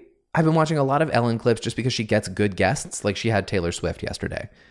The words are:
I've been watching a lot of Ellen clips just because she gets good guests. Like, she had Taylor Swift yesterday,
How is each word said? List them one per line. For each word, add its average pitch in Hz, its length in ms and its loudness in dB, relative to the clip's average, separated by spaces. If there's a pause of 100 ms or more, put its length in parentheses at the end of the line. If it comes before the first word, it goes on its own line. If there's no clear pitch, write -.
(360)
I've 165 100 4
been 160 100 4
watching 156 220 2
a 143 60 2
lot 139 180 2
of 160 120 0
Ellen 117 240 2
clips 113 240 2
just 113 140 -4
because 117 180 0
she 120 100 -2
gets 104 240 0
good 98 280 0
guests. 98 480 0
Like, 104 140 0
she 113 120 -2
had 101 180 0
Taylor 85 240 0
Swift - 320 -6
yesterday, - 460 -8 (220)